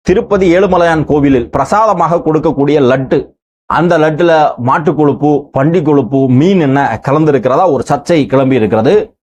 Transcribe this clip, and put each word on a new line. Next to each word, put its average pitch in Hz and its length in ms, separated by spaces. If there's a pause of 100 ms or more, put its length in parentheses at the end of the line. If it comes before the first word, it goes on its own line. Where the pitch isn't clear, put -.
திருப்பதி 190 560
ஏழுமலையான் 175 480
கோவிலில் 139 460
பிரசாதமாக 175 760
கொடுக்கக்கூடிய 151 560
லட்டு, 131 460 (400)
அந்த 165 320
லட்டுல 156 580
மாட்டு 143 380
கொழுப்பு, 143 580
பன்றி 156 300
கொழுப்பு, 135 460
மீன் 165 320
என்ன 135 480
கலந்திருக்கிறதா 143 640
ஒரு 123 160
சர்ச்சை 147 380
கிளம்பி 131 280
இருக்கிறது. 113 680